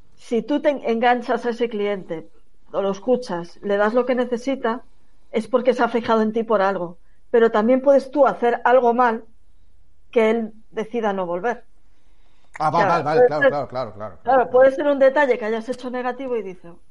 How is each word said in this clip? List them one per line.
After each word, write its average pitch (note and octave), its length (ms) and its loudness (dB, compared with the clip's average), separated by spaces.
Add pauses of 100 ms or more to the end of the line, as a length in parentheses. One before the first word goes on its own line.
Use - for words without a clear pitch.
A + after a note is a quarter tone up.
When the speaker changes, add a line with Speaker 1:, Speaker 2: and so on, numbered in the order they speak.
(140)
Speaker 1:
si A3+ 280 -4
tú D4 180 0
te D4+ 100 2
en-, C#4 140 -4
enganchas A#3+ 640 0
a A#3+ 40 -2
ese A#3 180 -2
cliente G3+ 600 -6 (440)
o F3 100 -4
lo G3 80 0
escuchas, F#3+ 720 -4
le G3+ 140 -2
das G#3 180 2
lo B3 120 2
que B3+ 80 0
necesita, B3 680 -4 (480)
es - 180 -4
porque A#3+ 260 2
se B3+ 80 -2
ha A#3+ 60 0
fijado A3+ 340 0
en G#3+ 100 -2
ti A3+ 120 -2
por G#3+ 180 0
algo. F3+ 360 -4 (320)
Pero A3+ 200 4
también A3+ 320 2
puedes C#4 280 4
tú C#4+ 160 4
hacer A#3 380 0
algo B3 300 6
mal A#3 300 2 (880)
que A3 200 2
él A3+ 220 -2 (180)
decida A3 420 -4
no F#3+ 140 -4
volver. F#3 380 -6 (920)
Speaker 2:
Ah, F3+ 120 0
va, - 80 0
Speaker 1:
O - 40 2
sea, F#3+ 60 2
Speaker 2:
vale, E3+ 160 0
vale, D3+ 160 0
Speaker 1:
puede B3 80 8
Speaker 2:
claro, D3 140 0
Speaker 1:
ser, - 80 6
Speaker 2:
claro, C#3 180 -4
claro, A#2+ 260 -8
claro, G2+ 280 -12
Speaker 1:
claro, B3+ 160 2
Speaker 2:
claro. A#3 120 0
Speaker 1:
puede C4 220 6
ser C#4+ 140 -2
un C#4+ 120 0
detalle C4+ 400 4
que A3+ 60 -8
hayas A3+ 240 -4
hecho B3 220 -8
negativo B3 460 -6
y G#3+ 60 -4
dice, F3 300 -14 (180)